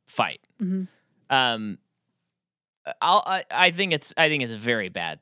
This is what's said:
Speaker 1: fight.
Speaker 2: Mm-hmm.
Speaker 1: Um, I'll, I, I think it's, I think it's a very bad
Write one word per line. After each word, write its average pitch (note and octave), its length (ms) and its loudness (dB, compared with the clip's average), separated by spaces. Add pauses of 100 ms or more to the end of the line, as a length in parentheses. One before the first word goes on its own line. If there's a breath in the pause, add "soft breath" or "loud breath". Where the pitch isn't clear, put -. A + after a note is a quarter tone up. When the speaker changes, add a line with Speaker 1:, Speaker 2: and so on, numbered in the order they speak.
Speaker 1:
fight. - 340 -4 (220)
Speaker 2:
Mm-hmm. F#3 220 -2 (500 soft breath)
Speaker 1:
Um, A2+ 440 0 (1200)
I'll, F3+ 260 4
I, F#3+ 240 -2
I F3 200 6
think F3+ 220 -2
it's, - 240 -4
I D#3+ 120 4
think D3 140 2
it's A#2 100 -4
a A2 60 -8
very A2 300 0
bad E2 340 -6